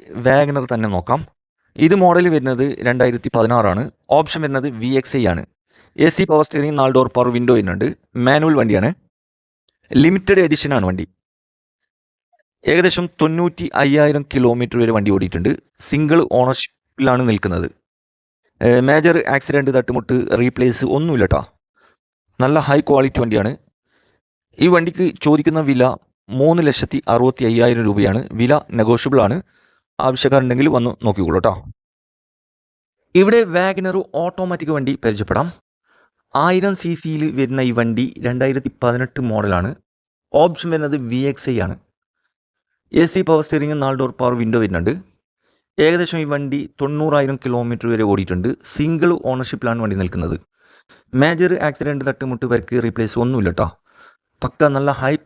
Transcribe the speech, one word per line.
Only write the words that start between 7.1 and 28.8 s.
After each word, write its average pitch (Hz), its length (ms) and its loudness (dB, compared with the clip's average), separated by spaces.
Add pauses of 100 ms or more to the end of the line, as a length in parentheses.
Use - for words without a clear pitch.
പവർ 123 220 2
വിൻഡോ 123 200 2
വരുന്നുണ്ട്. 98 300 -2 (400)
മാനുവൽ 151 340 2
വണ്ടിയാണ്. 107 300 0 (1120)
ലിമിറ്റഡ് 190 440 2
എഡിഷൻ 147 300 -2
ആണ് 104 140 0
വണ്ടി. 90 160 -4 (1700)
ഏകദേശം 175 340 2 (160)
തൊണ്ണൂറ്റി 165 440 0 (160)
അയ്യായിരം 147 400 2 (120)
കിലോമീറ്റർ 120 480 2
വരെ 113 140 2
വണ്ടി 104 200 0
ഓടിയിട്ടുണ്ട്. 92 340 -2 (380)
സിംഗിൾ 151 320 2 (180)
ഓണർഷിപ്പിലാണ് 127 920 -2
നിൽക്കുന്നത്. 92 380 -2 (960)
ഏ, 113 40 4 (200)
മേജർ 156 280 4 (180)
ആക്സിഡന്റ്, 139 420 0
തട്ടുമുട്ട്, 123 400 -2 (240)
റീപ്ലേസ് 123 440 0 (120)
ഒന്നുമില്ല 147 360 0
ട്ടോ. 71 80 0 (1000)
നല്ല 143 240 2
ഹൈ 143 120 2 (100)
ക്വാളിറ്റി 135 340 2
വണ്ടിയാണ്. 110 300 0 (1120)
ഈ - 100 6
വണ്ടിക്ക് 170 320 0 (180)
ചോദിക്കുന്ന 156 360 2 (100)
വില 123 140 2 (540)
മൂന്ന് 165 300 4
ലക്ഷത്തി - 300 -2 (160)
അറുപത്തി 127 360 0
അയ്യായിരം 117 380 2
രൂപയാണ്. 101 320 0 (200)
വില 131 200 2 (180)
നെഗോഷ്യബിൾ 120 480 2